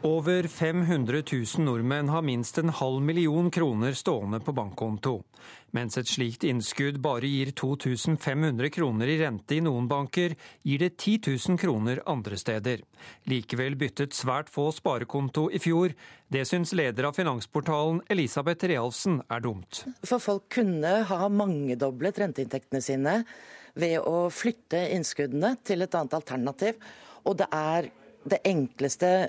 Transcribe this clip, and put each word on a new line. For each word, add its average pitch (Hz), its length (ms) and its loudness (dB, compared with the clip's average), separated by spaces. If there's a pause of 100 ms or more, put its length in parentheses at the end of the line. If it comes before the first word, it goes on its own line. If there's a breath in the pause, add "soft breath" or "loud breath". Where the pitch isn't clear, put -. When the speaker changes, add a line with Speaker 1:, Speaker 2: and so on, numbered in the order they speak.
Speaker 1:
Over 165 460 2
fem 165 400 2
hundre 139 320 2
tusen 131 460 0
nordmenn 131 420 0
har 160 160 0
minst 120 320 -2
en 165 160 2
halv 131 320 -2
million 165 480 2
kroner 131 420 2
stående 110 480 -2
på 156 120 -2
bankkonto. 110 580 -4 (640 loud breath)
Mens 117 240 -2
et 120 80 -4
slikt 120 340 -2
innskudd 139 600 0
bare 135 260 0
gir 135 220 0
to 135 240 -2
tusen 139 420 0
fem 143 300 0
hundre 131 260 0
kroner 123 340 2
i 156 140 2
rente 139 340 -2
i 156 80 2
noen 123 240 0
banker, 143 480 0 (280 loud breath)
gir 139 160 0
det 175 180 0
ti 220 220 2
tusen 170 400 0
kroner 123 500 0
andre 104 300 -4
steder. 113 420 -2 (480 loud breath)
Likevel 131 500 -2
byttet 131 380 -2
svært 131 320 -2
få 147 240 -2
sparekonto 139 800 -2
i - 100 -2
fjor. 165 300 2 (340 loud breath)
Det 135 220 0
syns 175 240 0
leder 131 380 2
av - 20 -10
Finansportalen, 156 960 0
Elisabeth 165 560 0
Realfsen, 135 640 0
er 117 160 -2
dumt. 104 400 -6 (180)
Speaker 2:
For 247 160 2
folk 196 300 -2
kunne 190 640 2
ha 190 180 2
mangedoblet 143 960 0
renteinntektene 135 580 -4
sine 139 320 2 (640 loud breath)
ved 165 220 2
å 170 320 2
flytte - 460 -2 (160)
innskuddene 151 580 0 (100)
til 185 220 0
et - 100 -8
annet 151 220 0
alternativ, 143 640 -2 (440 loud breath)
og 185 160 0
det 185 140 2
er 156 340 0 (400)
det - 120 2 (100)
enkleste 147 640 2 (180)